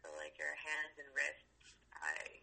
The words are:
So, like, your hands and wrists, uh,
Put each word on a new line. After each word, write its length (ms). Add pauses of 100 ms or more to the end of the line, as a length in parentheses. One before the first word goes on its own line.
So, 120
like, 240
your 160
hands 400
and 160
wrists, 320 (480)
uh, 320 (200)